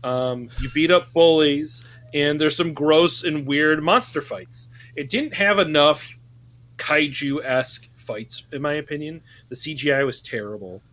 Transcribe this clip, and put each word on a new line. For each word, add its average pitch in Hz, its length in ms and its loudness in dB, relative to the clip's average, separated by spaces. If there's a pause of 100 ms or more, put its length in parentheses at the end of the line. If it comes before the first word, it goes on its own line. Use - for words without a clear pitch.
Um, 127 460 -2 (100)
you 131 140 -4
beat 160 160 2
up 175 240 4
bullies, 156 720 4 (280)
and 147 260 0
there's 151 180 2
some 170 180 -2
gross 156 500 4
and 151 220 -4
weird 151 360 2
monster 175 380 0
fights. - 480 -10 (260)
It 143 140 -8
didn't 285 260 -4
have 202 240 2
enough 151 600 2 (580)
kaiju-esque 139 1200 -2
fights, - 560 -12
in 139 100 -8
my 147 120 -2
opinion. 151 460 -10 (300)
The 123 60 -10
C 156 180 -6
G 143 180 0
I 135 120 2
was 123 180 -4
terrible 104 600 -10 (100)